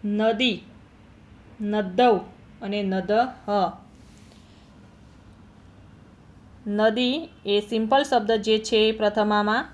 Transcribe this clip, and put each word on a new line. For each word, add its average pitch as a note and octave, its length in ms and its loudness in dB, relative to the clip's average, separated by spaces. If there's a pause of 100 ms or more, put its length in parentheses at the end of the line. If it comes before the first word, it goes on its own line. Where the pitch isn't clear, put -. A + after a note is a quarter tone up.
નદી, G#3+ 560 0 (1000)
નદૌ G#3 560 2 (440)
અને G3+ 220 -4
નદહ. F#3+ 280 -2 (3500)
નદી A3+ 640 0 (160)
એ G3+ 140 2
સિમ્પલ A3 440 0
શબ્દ A#3 280 0
જે A3 280 2
છે A3 320 2
પ્રથમામાં G#3 840 0